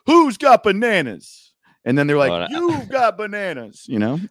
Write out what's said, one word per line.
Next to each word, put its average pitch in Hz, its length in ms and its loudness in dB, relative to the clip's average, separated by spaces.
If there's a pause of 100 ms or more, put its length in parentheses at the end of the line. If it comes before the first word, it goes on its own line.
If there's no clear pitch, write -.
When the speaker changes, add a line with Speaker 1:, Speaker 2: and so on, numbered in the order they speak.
Speaker 1:
"Who's 302 300 4
got 254 260 4
bananas?" 190 920 -4 (320)
And 127 120 2
then 143 80 2
they're 147 120 2
like, 139 120 2
Speaker 2:
Oh, - 120 -2
and - 20 -4
I 302 140 -6
Speaker 1:
"You've 311 320 -4
got 233 260 0
bananas," 196 720 -10
you 117 100 -4
know? 110 160 -2 (160)